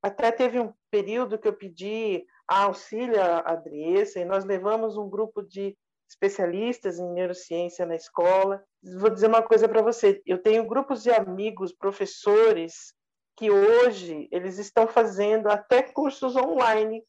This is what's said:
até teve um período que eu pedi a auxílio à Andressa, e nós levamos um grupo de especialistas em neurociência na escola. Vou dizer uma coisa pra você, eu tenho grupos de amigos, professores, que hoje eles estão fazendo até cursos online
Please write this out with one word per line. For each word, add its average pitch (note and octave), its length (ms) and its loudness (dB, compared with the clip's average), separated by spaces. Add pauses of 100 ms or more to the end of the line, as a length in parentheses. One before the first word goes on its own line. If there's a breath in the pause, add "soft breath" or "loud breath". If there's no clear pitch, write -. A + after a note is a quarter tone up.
até G#3+ 260 0
teve B3 300 0
um A3 140 -4 (180)
período G#3+ 480 -2
que A3 80 -2
eu G3+ 60 0
pedi G3 720 -8 (220 soft breath)
a G3 160 2
auxílio G#3+ 580 -2
à E3+ 320 0
Andressa, E3 640 -4
e F3 60 -4
nós G3 180 -2
levamos G3+ 540 -4
um G#3 120 -10
grupo G#3 320 -6
de G3 360 -10 (320)
especialistas G3 880 -4
em F3+ 140 -8
neurociência F3 720 -6
na E3 100 -6
escola. F#3+ 680 0 (360)
Vou G#3+ 100 2
dizer G3 180 2
uma A3+ 160 4
coisa A3+ 260 4
pra A3 120 2
você, G#3+ 440 2
eu F3+ 160 -2
tenho A3 260 2
grupos C4 360 -4
de A#3+ 80 2
amigos, F#3+ 600 -2
professores, G3 1200 0 (440)
que G#3 140 0
hoje G3 800 4
eles F#3 260 -6
estão A3 300 0
fazendo G#3+ 600 0
até G#3+ 360 2
cursos C4+ 520 -4
online A3+ 720 0